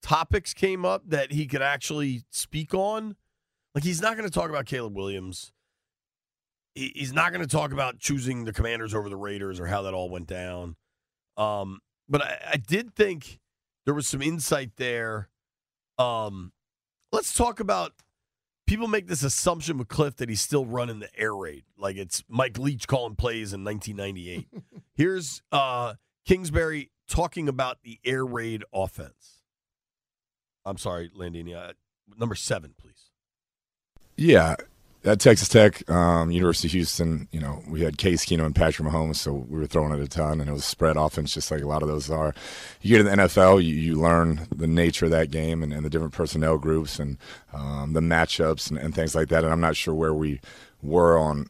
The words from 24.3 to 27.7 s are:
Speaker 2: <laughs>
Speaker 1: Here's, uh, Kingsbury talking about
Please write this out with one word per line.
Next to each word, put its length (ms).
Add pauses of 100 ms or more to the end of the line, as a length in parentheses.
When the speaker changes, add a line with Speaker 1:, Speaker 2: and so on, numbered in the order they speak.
Speaker 2:
<laughs> 240
Speaker 1:
Here's, 460 (100)
uh, 440 (300)
Kingsbury 680 (180)
talking 400
about 340